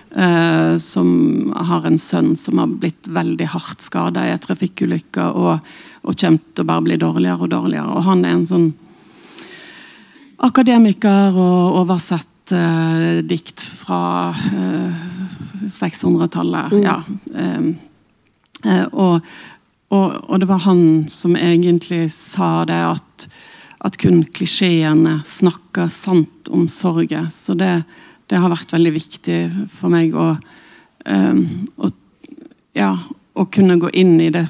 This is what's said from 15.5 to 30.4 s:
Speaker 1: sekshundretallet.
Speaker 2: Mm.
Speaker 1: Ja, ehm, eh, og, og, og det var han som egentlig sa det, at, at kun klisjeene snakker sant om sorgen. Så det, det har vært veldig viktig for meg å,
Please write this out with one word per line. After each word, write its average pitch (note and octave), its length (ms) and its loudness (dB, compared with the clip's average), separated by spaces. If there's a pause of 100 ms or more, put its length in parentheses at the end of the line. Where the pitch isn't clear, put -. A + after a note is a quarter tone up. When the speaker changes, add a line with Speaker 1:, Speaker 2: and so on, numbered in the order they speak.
Speaker 1:
sekshundretallet. E3+ 1040 -4
Speaker 2:
Mm. G3+ 120 4
Speaker 1:
Ja, F3+ 200 -2 (320)
ehm, F3 400 -4 (880)
eh, F#3 280 2
og, F3 280 2 (720)
og, F#3+ 380 0
og F#3+ 100 0
det F#3 80 0
var F#3+ 120 2
han E3 480 4
som F3 280 0
egentlig E3+ 760 0
sa E3 540 -2
det, E3 100 -2
at, E3 520 -6 (540)
at - 160 -6
kun F3 260 4
klisjeene D#3+ 1000 2
snakker - 640 -2
sant - 640 -2
om E3+ 160 0
sorgen. E3 640 -2
Så - 240 -6
det, F3 280 0 (440)
det F#3+ 120 -2
har F3+ 100 4
vært E3+ 240 -6
veldig E3 200 2
viktig E3+ 760 -6
for - 200 -6
meg E3 240 2
å, D#3+ 240 0 (680)